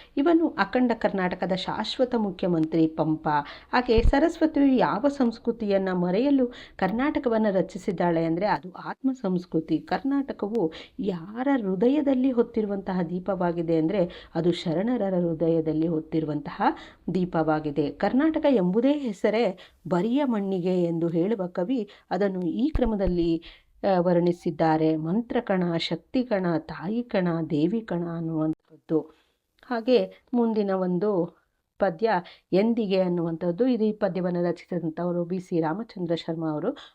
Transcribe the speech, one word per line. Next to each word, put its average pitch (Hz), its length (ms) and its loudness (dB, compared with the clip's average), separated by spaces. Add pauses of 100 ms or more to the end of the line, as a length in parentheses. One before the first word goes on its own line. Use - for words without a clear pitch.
(160)
ಇವನು 330 320 4
ಅಖಂಡ 247 460 0
ಕರ್ನಾಟಕದ 185 580 -2
ಶಾಶ್ವತ 214 680 -4
ಮುಖ್ಯಮಂತ್ರಿ 165 680 0
ಪಂಪ. 156 420 -2 (440)
ಹಾಗೆ 240 300 2
ಸರಸ್ವತಿಯು 294 640 2
ಯಾವ 220 420 2
ಸಂಸ್ಕೃತಿಯನ್ನ 226 840 0
ಮರೆಯಲು 226 540 2 (300)
ಕರ್ನಾಟಕವನ್ನ 226 760 0
ರಚಿಸಿದ್ದಾಳೆ 175 720 0
ಅಂದ್ರೆ, 165 220 0
ಅದು 175 260 -2
ಆತ್ಮ 185 400 -6
ಸಂಸ್ಕೃತಿ. 175 680 -2
ಕರ್ನಾಟಕವು 226 960 -2 (260)
ಯಾರ 202 580 -4
ಹೃದಯದಲ್ಲಿ 254 720 2
ಹೊತ್ತಿರುವಂತಹ 202 720 0
ದೀಪವಾಗಿದೆ 175 760 -2
ಅಂದ್ರೆ, 175 580 0
ಅದು 170 180 2
ಶರಣರ 196 640 0
ಹೃದಯದಲ್ಲಿ 165 720 2
ಹೊತ್ತಿರುವಂತಹ 156 760 -4 (520)
ದೀಪವಾಗಿದೆ. 156 760 0
ಕರ್ನಾಟಕ 302 580 0
ಎಂಬುದೇ 226 440 4
ಹೆಸರೇ 220 640 0 (300)
ಬರಿಯ 226 360 0
ಮಣ್ಣಿಗೆ 190 580 0
ಎಂದು 170 260 0
ಹೇಳುವ 180 380 0
ಕವಿ 208 420 -4 (220)
ಅದನ್ನು 185 360 -2
ಈ 208 220 0
ಕ್ರಮದಲ್ಲಿ, 180 760 0 (540)
ಆ, 180 40 4
ವರ್ಣಿಸಿದ್ದಾರೆ. 170 960 2
ಮಂತ್ರಕಣ, 180 800 -2
ಶಕ್ತಿಕಣ, 185 720 -2 (120)
ತಾಯಿ 165 440 -6
ಕಣ, 202 260 0 (220)
ದೇವಿ 175 300 0
ಕಣ 170 360 -6
ಅನ್ನುವಂಥದ್ದು. 160 840 -2 (640)
ಹಾಗೆ 226 580 0 (100)
ಮುಂದಿನ 220 360 2
ಒಂದು 185 680 0 (400)
ಪದ್ಯ 208 340 0 (400)
ಎಂದಿಗೆ 202 480 2
ಅನ್ನುವಂಥದ್ದು. 175 640 0
ಇದು, 233 180 2
ಈ 214 80 2
ಪದ್ಯವನ್ನು 180 500 -2
ರಚಿಸಿದಂಥವರು 175 800 -4
ಬಿ 180 160 -4
ಸಿ 180 200 -2
ರಾಮಚಂದ್ರ 170 540 -4
ಶರ್ಮ 160 360 -4
ಅವರು. 156 260 -4 (180)